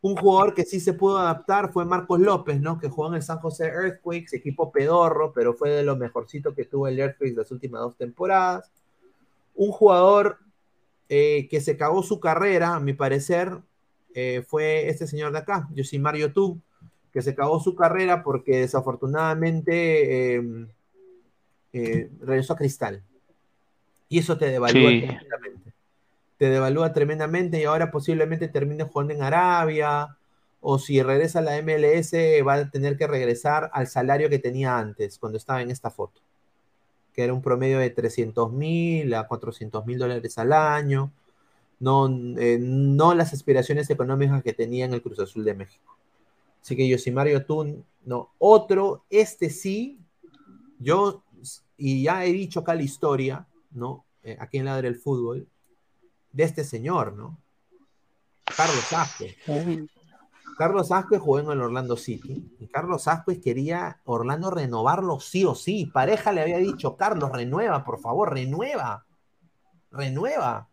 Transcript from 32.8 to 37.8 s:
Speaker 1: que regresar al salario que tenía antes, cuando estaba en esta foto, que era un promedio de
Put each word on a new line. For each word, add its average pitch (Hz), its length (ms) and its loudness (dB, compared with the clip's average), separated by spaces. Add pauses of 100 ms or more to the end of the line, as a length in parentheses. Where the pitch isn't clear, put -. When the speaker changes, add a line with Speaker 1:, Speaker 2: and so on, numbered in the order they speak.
Speaker 1:
que 147 100 0
regresar 139 640 0
al 131 140 -2
salario 139 420 0
que 139 120 2
tenía 127 360 -2
antes, 107 440 -6
cuando 110 180 -8
estaba 127 240 -4
en 120 80 -8
esta 127 200 -8
foto, - 300 -12 (920)
que 123 100 -4
era 123 100 0
un 131 100 -4
promedio 131 360 2
de 127 120 0